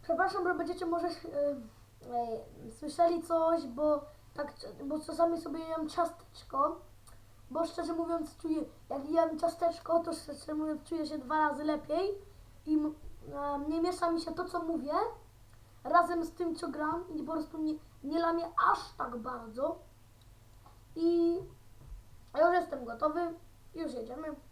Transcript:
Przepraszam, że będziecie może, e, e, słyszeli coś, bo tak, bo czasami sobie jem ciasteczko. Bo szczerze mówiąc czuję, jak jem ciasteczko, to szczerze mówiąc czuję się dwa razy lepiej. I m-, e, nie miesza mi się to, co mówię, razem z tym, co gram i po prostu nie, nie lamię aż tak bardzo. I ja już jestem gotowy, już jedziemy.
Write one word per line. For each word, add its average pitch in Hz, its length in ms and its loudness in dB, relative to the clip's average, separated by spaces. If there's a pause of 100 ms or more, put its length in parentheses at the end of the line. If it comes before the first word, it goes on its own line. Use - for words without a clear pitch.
Przepraszam, 359 420 0
że 359 60 2
będziecie 339 320 -2
może, 339 220 0
e, 339 40 -2
e, 240 1700 -6
słyszeli 339 440 4
coś, 330 440 4
bo 294 340 2 (320)
tak, 285 200 -6 (320)
bo 302 140 -2
czasami 330 420 2
sobie 320 180 -6
jem 320 300 -4
ciasteczko. - 880 0 (720)
Bo 320 160 0
szczerze 330 280 -4
mówiąc 330 440 -2
czuję, 311 280 -2 (240)
jak 277 200 -4
jem 320 300 4
ciasteczko, 339 600 2
to 330 140 -2
szczerze - 400 -8
mówiąc 302 300 -2
czuję 320 240 -2
się 302 100 -6
dwa 262 200 -2 (120)
razy 285 140 -2
lepiej. 302 460 2 (560)
I 302 80 2
m-, 302 220 2 (380)
e, 285 260 -2 (100)
nie 330 120 0
miesza 349 300 2
mi 330 100 0
się 320 100 -4
to, 349 140 -4
co 339 180 -4
mówię, 302 300 -2 (920)
razem 339 420 4
z 330 60 -10
tym, 330 240 -4
co 330 140 -6
gram 320 460 -4
i 285 80 -4
po 294 80 -6
prostu 311 260 -4
nie, 311 160 0 (300)
nie 311 160 0
lamię 339 260 2 (260)
aż - 80 2 (180)
tak 240 200 -6
bardzo. 247 640 -4 (1160)
I 339 440 4 (960)
ja 311 140 6
już 349 80 6
jestem 285 300 0
gotowy, 311 480 0 (420)
już 302 180 -4
jedziemy. 269 420 -8 (160)